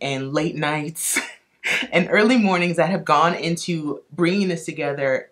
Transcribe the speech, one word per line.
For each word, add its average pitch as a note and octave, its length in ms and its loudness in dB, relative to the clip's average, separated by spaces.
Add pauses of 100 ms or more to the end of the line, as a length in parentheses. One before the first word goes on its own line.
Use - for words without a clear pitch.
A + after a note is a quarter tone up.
and C3+ 320 -4
late D#3 240 -2
nights D3+ 600 -4 (360)
<laughs> - 400 -4
and F3+ 180 2
early A3 260 6
mornings F3 380 2
that E3 140 2
have F3 160 -2
gone D#3 280 4
into E3 680 -4 (100)
bringing F3+ 380 2
this E3 160 -4
together C#3 680 -2